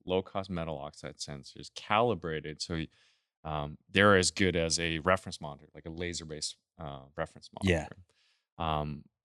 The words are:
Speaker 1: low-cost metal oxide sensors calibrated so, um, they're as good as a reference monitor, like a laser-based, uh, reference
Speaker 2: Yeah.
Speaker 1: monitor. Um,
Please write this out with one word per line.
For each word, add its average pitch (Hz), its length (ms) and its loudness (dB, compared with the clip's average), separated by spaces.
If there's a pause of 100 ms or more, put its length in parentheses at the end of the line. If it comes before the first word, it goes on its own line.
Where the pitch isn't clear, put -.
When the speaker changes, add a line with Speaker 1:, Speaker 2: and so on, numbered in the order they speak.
Speaker 1:
low-cost 92 460 -2
metal 82 280 -4
oxide 71 380 -12
sensors - 580 -12
calibrated 82 880 0
so, 80 220 -2 (600)
um, 76 340 -6 (120)
they're 101 260 8
as 90 140 6
good 90 260 2
as 82 240 2
a 82 200 0
reference 92 400 2
monitor, 76 340 -12
like 76 120 -18
a 82 40 -8
laser-based, 80 640 -6 (220)
uh, 69 240 -10 (140)
reference - 320 -8 (140)
Speaker 2:
Yeah. 85 260 0
Speaker 1:
monitor. - 160 -20 (540)
Um, 76 460 -4 (200)